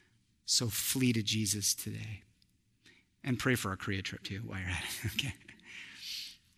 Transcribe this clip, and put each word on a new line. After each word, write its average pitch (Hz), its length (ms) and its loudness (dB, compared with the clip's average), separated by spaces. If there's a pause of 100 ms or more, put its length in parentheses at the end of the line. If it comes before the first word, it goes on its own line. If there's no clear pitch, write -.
(440)
So - 240 4
flee 127 460 4
to 113 80 2
Jesus 104 520 2
today. 107 480 -8 (1000)
And 127 140 2
pray 131 160 4
for 101 160 2
our 95 60 -2
Korea 98 260 -2
trip - 220 -8
too 101 200 -6
while 107 160 -6
you're 90 80 -4
at 87 160 -2
it, - 280 -4
<laughs> - 20 -6
okay? - 200 -4 (1200)